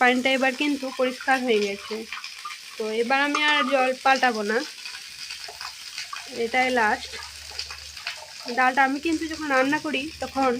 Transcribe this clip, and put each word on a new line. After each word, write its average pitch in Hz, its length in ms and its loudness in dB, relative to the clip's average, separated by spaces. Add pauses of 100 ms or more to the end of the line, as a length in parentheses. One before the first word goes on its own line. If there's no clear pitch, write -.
পানিটা 254 360 4
এবার 262 240 4
কিন্তু 285 240 0 (140)
পরিষ্কার 254 460 2
হয়ে 214 220 4
গেছে, 202 280 -6 (800)
তো 226 60 -6 (180)
এবার 262 260 2
আমি 294 120 0 (120)
আর 294 80 4 (140)
জল 262 160 4 (140)
পাল্টাবো 254 380 4 (100)
না, 220 60 2 (1900)
এটাই 254 240 2 (100)
লাস্ট। 226 320 2 (1500)
ডালটা 254 300 4
আমি 277 180 0
কিন্তু 320 260 0
যখন 311 240 -6
রান্না 277 300 4
করি 285 160 -2 (220)
তখন 262 360 2